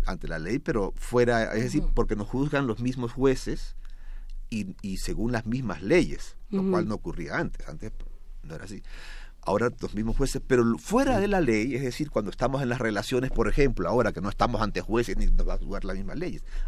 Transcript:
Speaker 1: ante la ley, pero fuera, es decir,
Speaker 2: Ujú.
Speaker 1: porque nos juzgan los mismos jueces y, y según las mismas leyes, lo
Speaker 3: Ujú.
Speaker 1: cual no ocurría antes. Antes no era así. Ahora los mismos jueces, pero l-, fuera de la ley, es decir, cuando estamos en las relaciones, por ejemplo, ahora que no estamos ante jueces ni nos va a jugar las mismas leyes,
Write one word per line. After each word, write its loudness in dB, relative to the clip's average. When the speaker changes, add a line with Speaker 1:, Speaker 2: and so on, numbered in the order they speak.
Speaker 1:
ante -2
la -2
ley, -2
pero 0
fuera, 2
es 0
decir, 0
Speaker 2:
Ujú. 4
Speaker 1:
porque 2
nos -4
juzgan 0
los -2
mismos -2
jueces 0
y, -4
y -4
según -2
las -2
mismas -4
leyes, 2
lo 0
Speaker 3:
Ujú. 2
Speaker 1:
cual 2
no -2
ocurría -4
antes. -4
Antes -8
no -12
era -10
así. -10
Ahora 2
los -6
mismos 0
jueces, 0
pero 6
l-, 4
fuera 2
de 2
la 2
ley, 2
es -2
decir, -4
cuando -2
estamos 0
en 0
las 0
relaciones, 0
por 2
ejemplo, 4
ahora 4
que -6
no -2
estamos 2
ante 0
jueces 0
ni 4
nos 8
va 0
a 0
jugar -4
las -2
mismas -4
leyes, -4